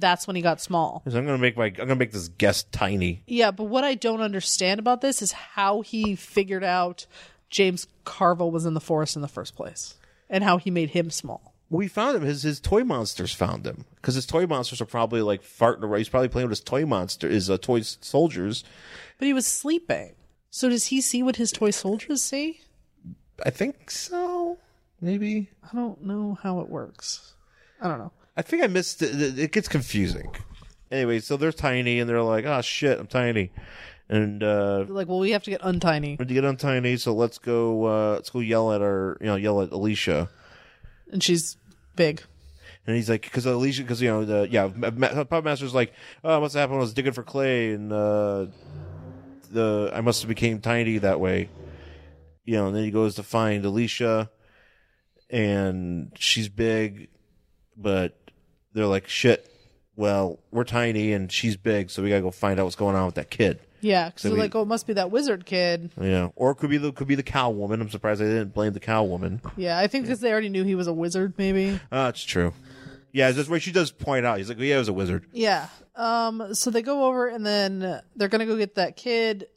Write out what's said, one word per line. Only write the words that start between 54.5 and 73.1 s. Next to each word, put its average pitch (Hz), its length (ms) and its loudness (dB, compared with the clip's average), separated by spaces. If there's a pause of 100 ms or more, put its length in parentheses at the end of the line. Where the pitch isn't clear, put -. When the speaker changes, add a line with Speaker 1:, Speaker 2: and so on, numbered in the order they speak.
Speaker 2:
and 92 880 -2
she's 110 300 0
big, 110 600 -2 (680)
but 98 400 0 (560)
they're 107 140 0
like, 98 220 0
"Shit, - 420 2 (460)
well, 98 440 2 (100)
we're 117 140 0
tiny 110 480 2
and 95 180 -2
she's 107 260 0
big, 101 340 0
so 95 120 -6
we 101 80 0
gotta 98 120 4
go 90 80 -2
find 95 300 0
out 95 40 4
what's 90 120 -2
going 98 200 2
on 92 100 2
with 87 100 -4
that 73 140 -6
kid." 95 300 2 (200)
Speaker 1:
Yeah, 180 300 2
'cause - 120 -12
Speaker 2:
So 202 60 -2
Speaker 1:
they're 214 80 2
Speaker 2:
we 214 60 2
Speaker 1:
like, 208 120 -2
"Oh, 226 80 0
it 208 60 -2
must 226 180 -4
be 226 80 -4
that 185 160 0
wizard 226 360 0
kid." 175 440 0 (100)
Speaker 2:
Yeah, 92 360 2
or 127 140 4
it 139 60 0
could 143 140 -2
be 147 80 4
the, 147 140 -2
could 135 160 -4
be 139 60 4
the 135 80 2
cow 127 280 0
woman. 104 300 -2
I'm 107 100 -4
surprised 107 300 0
they 107 60 2
didn't 107 280 0
blame 107 180 2
the 98 80 -8
cow 110 240 2
woman. 90 360 -4 (160)
Speaker 1:
Yeah, 175 220 -2
I 202 80 4
think 254 200 -2
'cause 233 140 -4
they 233 120 0
already 220 160 0
knew 190 160 0
he 196 100 2
was 180 120 -2
a 170 60 0
wizard, 180 460 -2
maybe. 190 420 0 (120)
Speaker 2:
Ah, 131 140 2
that's - 180 -4
true. 85 280 0 (600)